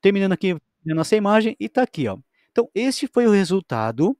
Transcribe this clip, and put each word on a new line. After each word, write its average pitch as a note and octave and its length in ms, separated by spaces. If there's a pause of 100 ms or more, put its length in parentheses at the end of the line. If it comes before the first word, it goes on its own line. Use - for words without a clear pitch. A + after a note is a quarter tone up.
Terminando G3 320
aqui F#3 200
a - 400
nossa D#3+ 220
imagem G#3+ 420
e G#3+ 120
tá B3+ 140
aqui, D#3 240
ó. G2+ 100 (340)
Então, A#3+ 240
este B3+ 320
foi A#3+ 200
o A3 40
resultado E3 880